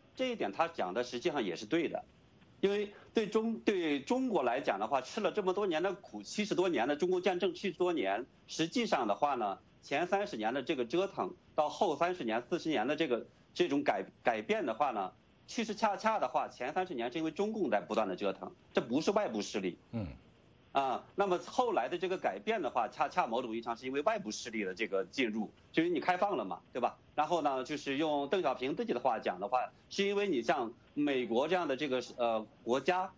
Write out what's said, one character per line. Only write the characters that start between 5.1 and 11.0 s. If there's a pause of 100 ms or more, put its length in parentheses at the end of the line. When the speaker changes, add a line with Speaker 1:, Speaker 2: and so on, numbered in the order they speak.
Speaker 1:
了
这
么
多
年
的
苦，
七
十
多
年
的
中
共
建
政，
七
十
多
年， (220)
实
际
上
的
话
呢， (240)
前
三
十
年
的
这
个
折